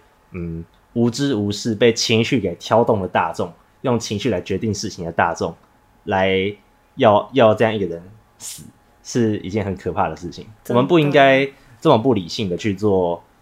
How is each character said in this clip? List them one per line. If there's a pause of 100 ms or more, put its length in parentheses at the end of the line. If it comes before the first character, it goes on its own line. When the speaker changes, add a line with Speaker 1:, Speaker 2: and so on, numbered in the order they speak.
(320)
Speaker 1:
嗯， (300)
无
知
无
识
被
情
绪
给
挑
动
的
大
众， (300)
用
情
绪
来
决
定
事
情
的
大
众， (520)
来 (400)
要，
要
这
样
一
个
人 (360)
死， (400)
是
一
件
很
可
怕
的
事
情。 (180)
Speaker 2:
真
的。
Speaker 1:
我
们
不
应
该 (360)
这
么
不
理
性
的
去
做 (200)